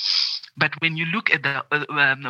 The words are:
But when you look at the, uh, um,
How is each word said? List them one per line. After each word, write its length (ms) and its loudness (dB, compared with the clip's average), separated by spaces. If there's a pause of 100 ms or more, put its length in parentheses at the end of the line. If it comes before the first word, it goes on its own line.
(580)
But 240 0
when 160 0
you 80 -2
look 260 0
at 120 0
the, 280 -2
uh, 180 0
um, 400 2